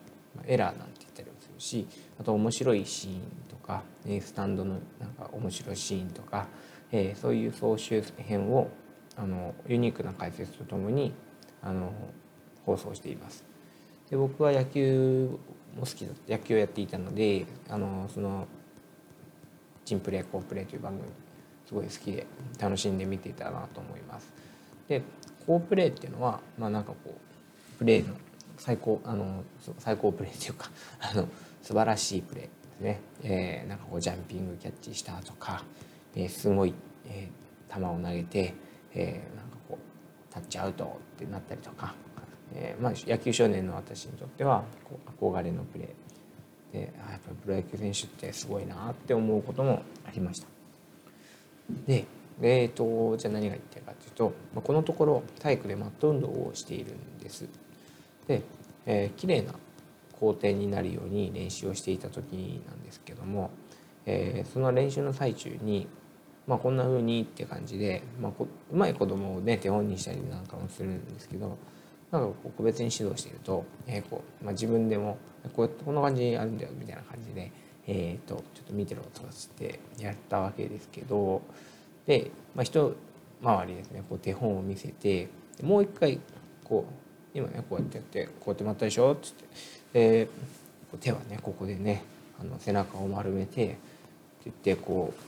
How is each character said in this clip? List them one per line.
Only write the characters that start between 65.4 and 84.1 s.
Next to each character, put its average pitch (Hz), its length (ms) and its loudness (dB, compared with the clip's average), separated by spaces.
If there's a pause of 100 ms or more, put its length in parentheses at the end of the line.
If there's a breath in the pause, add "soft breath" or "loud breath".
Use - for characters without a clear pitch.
に、 104 260 2 (600)
ま 123 100 4
あ、 - 20 4
こ 127 120 2
ん 131 80 4
な 127 60 4
風 127 180 4
に 117 180 4
っ 110 60 0
て - 180 -8
感 - 220 -8
じ 104 120 -6
で、 98 240 2 (160)
ま 110 120 -2
あ、 - 20 -4
こ-、 - 160 -4 (240)
う - 20 2
ま 170 140 6
い - 60 2
子 101 120 2
供 98 300 0
を 92 60 -2
ね、 110 160 4
手 98 100 0
本 104 180 4
に 95 120 0
し - 60 -6
た 92 80 -6
り 90 100 -6
な 90 180 -6
ん 92 60 -10
か 95 100 -12
も 92 140 -6
す - 120 -10
る 95 60 -2
ん 92 240 -4
で - 80 -12
す - 80 -16
け - 80 -8
ど、 98 220 -6 (520 loud breath)
な 160 100 2
ん - 20 4
か 110 60 2
こ - 200 -8
う、 - 40 -10
個 - 100 -6
別 113 200 4
に 117 80 0
指 110 140 -2
導 - 160 0
し - 40 -8
て - 40 -14
い - 60 -14
る - 60 -14
と、 87 260 0 (200)
え 104 140 -2
ー、 - 80 -8
こ - 160 -8 (160)
う、 - 40 -8
ま 101 60 -2
あ、 - 20 0
自 107 140 0
分 113 220 6
で 107 80 4
も、 104 220 0 (360)
「こ 117 100 2
う - 20 6
や 117 60 0
っ - 20 -12
て - 100 -10
こ 143 80 -2
ん - 20 2
な 147 60 4
感 139 160 4
じ 123 80 4
に 120 140 4
あ 113 60 -2
る 113 80 -2
ん 107 40 -4
だ - 80 -6
よ」 - 60 -6 (100)
み 120 60 -10
た - 80 -10
い - 20 -10
な - 60 -12
感 - 200 -14
じ 107 120 -12
で、 92 180 -8 (340 loud breath)
え 90 380 -2
ー - 40 -12
と、 98 80 -4 (180)
「ち - 60 -18
ょ - 20 -18
っ - 20 -20
と - 80 -14
見 101 140 0
て - 80 -6
ろ」 - 80 -8 (120)
と - 80 -14
か - 80 -12
つ - 180 -14
っ - 20 -20
て - 280 -8 (200)
や 107 140 -4
っ 104 40 -8 (140)
た 98 100 4
わ 98 160 0
け 104 100 -2
で 104 140 -8
す - 100 -18
け - 120 -12
ど、 101 400 2 (640 loud breath)
で、 139 240 6 (260)
ま 131 60 2
あ、 - 20 2
一 147 320 4 (480)
回 98 240 4
り 90 80 -6
で 95 80 -10
す - 80 -14
ね、 101 160 -8
こ 107 80 -4